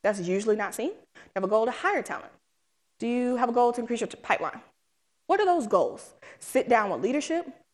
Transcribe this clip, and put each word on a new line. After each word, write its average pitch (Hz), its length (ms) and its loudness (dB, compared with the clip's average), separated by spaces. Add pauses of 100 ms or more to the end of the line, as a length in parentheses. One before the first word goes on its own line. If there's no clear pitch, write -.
That's 202 180 0
usually 202 360 0
not 202 180 -4
seen. 262 160 -4
You - 460 -20
have 190 80 0
a 190 40 -2
goal 220 160 4
to 247 60 0
hire 349 320 -2
talent. - 280 -10 (680)
Do 226 80 -4
you 247 300 0
have 240 120 2
a 233 40 -2
goal 240 200 4
to 247 80 -4
increase 233 200 -4
your 220 80 -2
t-, - 140 -14
pipeline? - 380 -2 (680)
What 392 140 2
are 415 60 2
those 339 200 2
goals? - 480 0 (240)
Sit - 300 -2
down 220 220 4
with 170 100 -2
leadership 294 460 -2 (280)